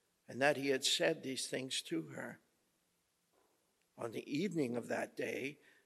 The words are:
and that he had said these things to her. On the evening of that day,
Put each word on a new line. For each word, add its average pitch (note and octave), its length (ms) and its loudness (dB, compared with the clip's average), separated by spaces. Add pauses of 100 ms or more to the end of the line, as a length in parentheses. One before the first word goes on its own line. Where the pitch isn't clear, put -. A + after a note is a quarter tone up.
(260)
and A#2 160 -2
that C#3+ 140 8
he C#3 120 0
had C3 160 4
said E3 380 4
these C3 240 -4
things C3 360 -2
to E3 260 -4
her. B2 320 -8 (1600)
On A#2 140 -4
the A2 180 -8
evening D3 480 0
of A#2+ 120 -4
that - 280 -2
day, - 440 -4 (240)